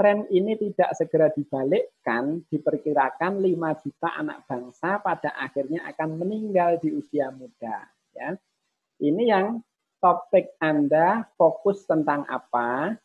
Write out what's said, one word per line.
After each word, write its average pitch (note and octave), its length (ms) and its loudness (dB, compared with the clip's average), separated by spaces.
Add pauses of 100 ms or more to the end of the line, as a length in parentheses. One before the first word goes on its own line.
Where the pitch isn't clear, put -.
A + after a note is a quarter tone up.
tren G3+ 320 4
ini G3+ 240 2
tidak G3 400 0
segera D#3 320 4
dibalikkan, C#3+ 1200 -2
diperkirakan D3 880 0
lima E3 400 0
juta - 400 -6
anak - 320 -8
bangsa B2+ 560 -6
pada E3 320 -4
akhirnya C#3+ 560 -4
akan D#3+ 240 -4
meninggal F#3 640 0
di D#3+ 160 -2
usia C#3+ 320 -2
muda. A#2+ 560 -12 (320)
Ya. C3 160 -8 (640)
Ini D3+ 320 0
yang G#3+ 320 0 (400)
topik - 560 2
Anda D#3 800 2
fokus F#3+ 480 2
tentang D3 420 0
apa, B2+ 800 -4